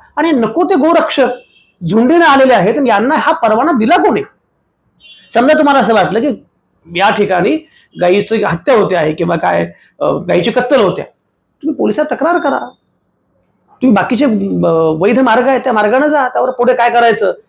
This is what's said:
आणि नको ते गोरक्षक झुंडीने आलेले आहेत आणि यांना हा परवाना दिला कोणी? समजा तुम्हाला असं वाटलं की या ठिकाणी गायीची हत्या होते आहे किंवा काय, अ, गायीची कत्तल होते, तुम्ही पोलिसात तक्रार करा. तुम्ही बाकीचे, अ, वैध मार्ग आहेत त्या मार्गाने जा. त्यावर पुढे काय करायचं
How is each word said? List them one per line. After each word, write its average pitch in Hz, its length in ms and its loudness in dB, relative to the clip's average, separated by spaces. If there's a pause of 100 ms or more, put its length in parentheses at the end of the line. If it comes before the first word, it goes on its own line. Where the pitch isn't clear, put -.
(160)
आणि 311 160 -2
नको 240 320 -2
ते 381 100 0
गोरक्षक 302 520 2 (640)
झुंडीने 254 340 4
आलेले 269 300 4
आहेत 208 240 0
आणि 269 100 0
यांना 220 260 0
हा 214 180 0
परवाना 233 400 0
दिला 277 240 2
कोणी? 311 260 0 (1120)
समजा 285 240 2
तुम्हाला 285 220 2
असं 220 140 0
वाटलं 196 260 0
की 277 240 -4 (520)
या 196 140 2
ठिकाणी 208 580 -2 (320)
गायीची 196 420 0
हत्या 202 320 -2
होते 185 220 0
आहे 156 160 -2
किंवा 170 240 -4
काय, 170 360 -4 (280)
अ, 147 40 -4
गायीची 170 460 -2
कत्तल 247 300 0
होते, 175 220 -2 (600)
तुम्ही 285 120 -6
पोलिसात 220 300 -2
तक्रार 330 340 -2
करा. 285 200 -4 (1200)
तुम्ही 247 120 2
बाकीचे, 226 300 0 (420)
अ, 160 340 0
वैध 214 180 0
मार्ग 247 300 2
आहेत 262 120 0
त्या 254 120 -2
मार्गाने 226 380 0
जा. 277 180 0
त्यावर 254 220 -2
पुढे 254 240 0
काय 240 160 0
करायचं 226 420 2 (160)